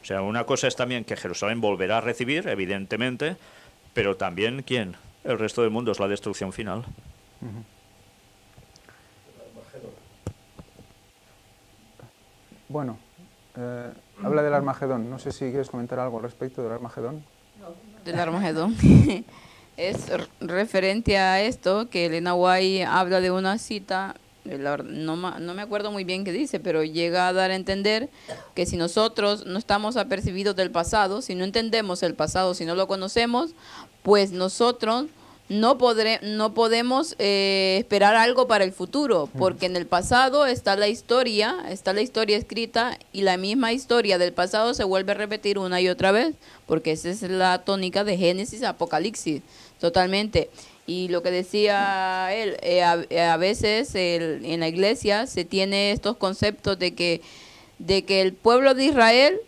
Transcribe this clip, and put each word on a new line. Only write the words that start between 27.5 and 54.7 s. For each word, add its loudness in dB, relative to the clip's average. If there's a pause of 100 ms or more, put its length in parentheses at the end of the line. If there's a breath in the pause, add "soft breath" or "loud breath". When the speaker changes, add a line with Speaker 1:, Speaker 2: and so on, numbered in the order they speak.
Speaker 3:
a -2
entender -2 (460 loud breath)
que -2
si -4
nosotros 0
no -6
estamos -2
apercibidos -2
del 0
pasado, 0
si -8
no -4
entendemos -2
el 0
pasado, 0
si -8
no -4
lo 0
conocemos, 0 (520 loud breath)
pues 6
nosotros 0 (420 loud breath)
no 4
podré-, 2
no -2
podemos, 2
eh, 2
esperar 4
algo 4
para 4
el -2
futuro, 0
Speaker 2:
Ujú. -10
Speaker 3:
porque 0
en -2
el -4
pasado 4
está 0
la 2
historia, 0 (140)
está -4
la 0
historia 0
escrita, -4 (140)
y -8
la 4
misma 0
historia 2
del 2
pasado 0
se -2
vuelve 0
a 0
repetir -4
una 0
y 4
otra 2
vez, 2 (320 loud breath)
porque 0
esa -4
es -6
la 2
tónica -2
de 0
Génesis 0
a -2
Apocalipsis, -4 (360 loud breath)
totalmente. 0 (380 loud breath)
Y -4
lo -2
que -2
decía 0
él, -4
eh, 2
a, 4
eh, 0
a 4
veces 0
el, -2
en -4
la 0
iglesia 0